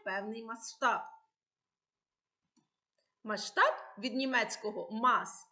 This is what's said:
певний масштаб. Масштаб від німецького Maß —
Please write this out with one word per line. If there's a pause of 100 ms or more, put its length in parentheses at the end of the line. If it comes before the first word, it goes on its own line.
певний
масштаб. (2250)
Масштаб (240)
від
німецького
Maß — (240)